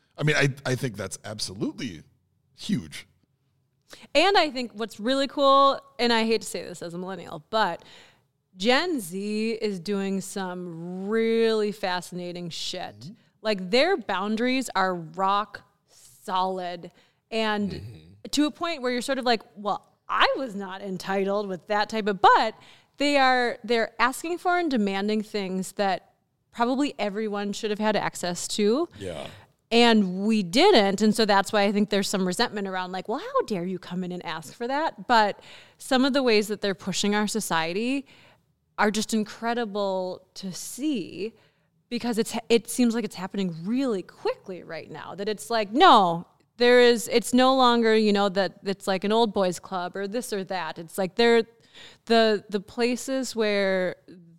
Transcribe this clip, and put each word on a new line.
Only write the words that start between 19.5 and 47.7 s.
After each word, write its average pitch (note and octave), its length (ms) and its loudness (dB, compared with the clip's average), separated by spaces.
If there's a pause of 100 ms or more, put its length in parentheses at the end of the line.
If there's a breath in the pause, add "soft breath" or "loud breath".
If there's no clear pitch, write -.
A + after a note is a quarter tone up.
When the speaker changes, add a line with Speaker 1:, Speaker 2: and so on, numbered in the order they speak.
Speaker 2:
"Well, G3+ 300 -6 (220)
I A3 200 4 (100)
was B3+ 180 -6
not G3 260 -10
entitled G3 640 -2
with F#3 200 -10
that G#3 220 0
type A3 180 -4
of," G3 140 -2
but E4+ 340 6 (420 loud breath)
they C#4+ 200 2
are, B3+ 460 2
they're A3+ 360 0
asking D4 380 0
for F4 200 0
and E4+ 140 0
demanding G#3 500 0
things F#3+ 520 -6
that G3 380 -2 (400)
probably B3+ 460 0
everyone G3+ 560 -4
should G#3+ 180 -6
have G#3 80 -4
had G#3+ 160 2
access F3 540 -4
to. A#3 380 2 (100)
Speaker 3:
Yeah. E2 300 -8 (440 loud breath)
Speaker 2:
And G#3 540 4
we A3 180 2
didn't. G3+ 580 6
And G#3+ 120 6
so A3 120 2
that's G3 260 4
why G#3 120 4
I G3+ 80 2
think G3+ 180 0
there's G3 180 0
some F#3+ 180 0
resentment G3 420 -2
around, F#3 260 -6
like, F#3 160 -8
"Well, B3 100 -4
how B4+ 260 -2
dare F3 200 -4
you F#3 140 -6
come F#3 240 -6
in F3+ 80 -6
and F3+ 140 -10
ask E3 280 -10
for A#3+ 140 -8
that?" C#4 400 -6
But G#3+ 320 4 (380 loud breath)
some C4 280 2
of C#4 80 2
the C#4 100 2
ways G#3+ 240 4
that G#3 140 -6
they're G3 140 -2
pushing G3+ 400 -2
our G#3 120 2
society G3+ 800 -2 (720 soft breath)
are G#3 140 4
just G#3+ 220 -4
incredible G#3 1200 -4
to F#3+ 180 -10
see A#3 800 -6 (540 soft breath)
because A#3+ 300 -4
it's, A3 180 -2 (140)
it A#3 180 2
seems A#3+ 280 2
like A3+ 100 -4
it's - 100 -10
happening F#3 480 -4
really A#3 380 -2
quickly - 640 -8
right D#3+ 280 -14
now, D3+ 240 -14
that G3 140 -6
it's G#3 220 -6
like, A3 200 -2
no, G#3+ 540 8 (320)
there B3 240 8
is, A#3+ 280 4
it's - 240 0
no C4 220 6
longer, A#3+ 400 6